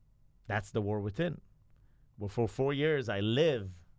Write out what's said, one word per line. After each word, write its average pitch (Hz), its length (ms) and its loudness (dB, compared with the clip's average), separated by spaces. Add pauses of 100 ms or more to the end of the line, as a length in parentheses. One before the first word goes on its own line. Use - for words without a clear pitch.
(480)
That's 104 220 -2
the 113 100 0
war 104 200 0
within. 139 400 -4 (800)
Well, 101 100 -4
for 117 200 0
four 135 240 0
years, 143 360 0
I 101 120 0
live 113 500 2 (280)